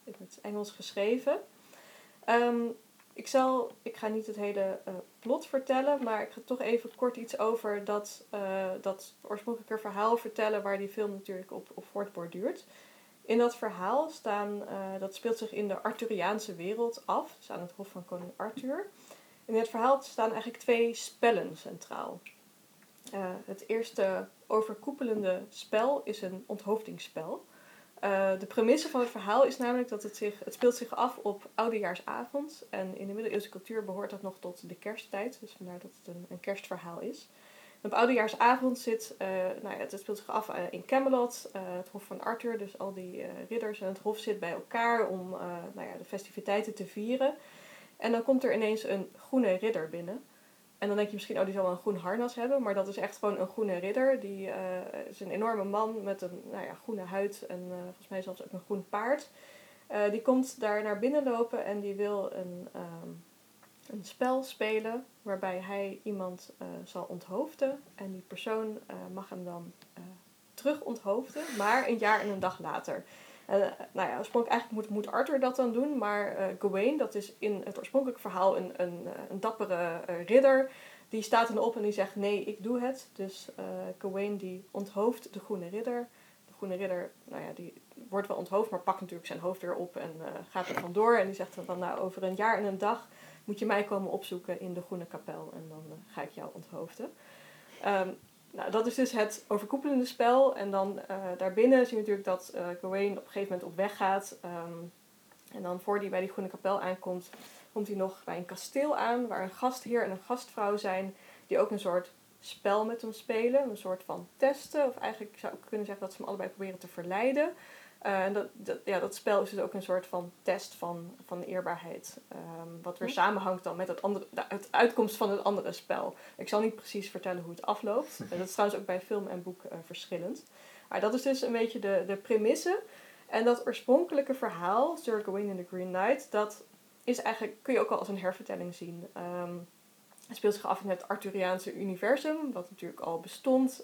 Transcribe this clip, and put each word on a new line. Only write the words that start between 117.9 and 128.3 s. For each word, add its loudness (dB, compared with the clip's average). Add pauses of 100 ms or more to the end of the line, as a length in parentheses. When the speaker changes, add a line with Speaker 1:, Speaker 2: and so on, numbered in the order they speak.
Speaker 1:
Eh, 2
en 2
dat, 0
dat, -6
ja, 2
dat -2
spel 4
is -2
dus -4
ook -2
een -4
soort 0
van -4 (100)
test 0
van, -6 (100)
van -8
eerbaarheid. -6 (100)
Ehm, -12 (400)
wat -8
weer -4
Speaker 2:
Hm. -4
Speaker 1:
samenhangt 2
dan -4
met -2
het -4
andere, 0
de, -4
het -8
uitkomst 4
van 2
het 0
andere 2
spel. -4 (220)
Ik -8
zal 4
niet 2
precies -8
vertellen -4
hoe -10
het -12
afloopt. 0
Speaker 3:
<laughs> -6
Speaker 1:
Eh, -10